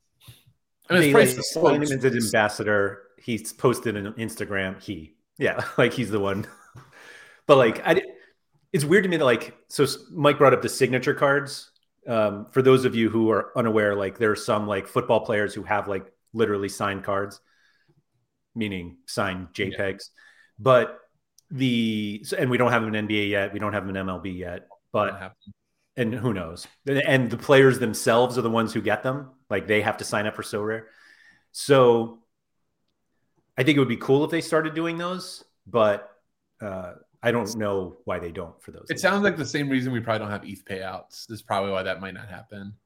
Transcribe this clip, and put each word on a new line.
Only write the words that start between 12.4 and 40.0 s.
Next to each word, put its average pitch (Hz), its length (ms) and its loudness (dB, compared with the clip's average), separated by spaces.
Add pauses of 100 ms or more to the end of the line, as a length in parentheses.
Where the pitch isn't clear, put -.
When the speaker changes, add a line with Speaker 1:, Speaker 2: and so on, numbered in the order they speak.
Speaker 2:
for 131 100 4
those 131 220 6
of 117 100 0
you 113 160 2
who 110 200 2
are 101 260 0
unaware, 107 400 2
like, 95 200 -4
there 110 140 2
are 101 60 0
some, 107 320 -2
like, 98 180 -4
football 120 400 0
players 104 260 -2
who 98 120 -10
have, 101 240 -2
like, 95 180 -6 (260)
literally 104 360 -2
signed 98 340 -6
cards, 101 380 -4 (1120)
meaning 95 520 -6
signed 92 420 -6 (100)
Speaker 1:
Yeah. 95 120 -4
Speaker 2:
J - 60 -10
pegs. 98 340 -6 (460)
But 120 440 2 (500)
the, 113 720 -2
so, - 140 -8
and 151 120 -2
we 123 100 0
don't 120 120 2
have 117 140 2
an 107 100 -4
N 107 140 -4
B 104 140 0
A - 20 -2
yet. 101 280 -2
We 104 60 -8
don't 104 140 -4
have 98 160 -4
an 95 80 -6
M 95 120 -4
L 90 120 -8
B 98 100 -10
yet. 90 380 -12 (240)
But 104 140 0
Speaker 1:
Not 98 140 -8
happening. 98 340 -20 (420)
Speaker 2:
And 117 180 -2
who 120 180 -2
knows? 87 340 -10 (200)
And 139 440 2
the 120 60 -4
players 135 420 6
themselves 120 600 2
are 120 40 0
the 113 80 0
ones 113 220 0
who 113 80 -2
get 104 220 -2
them. 135 280 -6 (200)
Like, 95 160 -2
they 107 160 2
have 107 160 -2
to 104 60 -10
sign 107 220 -2
up 107 80 -4
for 107 80 -10
Sorare. 110 420 -6 (680)
So 120 680 4 (1400)
I 131 40 0
think 143 140 4
it 139 40 4
would 123 80 2
be 117 80 -2
cool 139 280 2
if 151 60 -4
they 165 100 -2
started 156 340 -2
doing 165 240 -4
those, 180 460 -8 (220)
but, 104 440 2 (500)
uh, 92 340 -12 (280)
I 117 80 2
don't 117 260 -2
know 98 480 -4
why 92 140 -6
they 87 140 -10
don't 82 300 -14
for - 100 -20
those. - 180 -20
Speaker 1:
It 156 80 -6
sounds 196 240 2
like 190 140 0
the 147 100 -6
same 143 220 -4
reason 131 240 -2
we 117 80 -4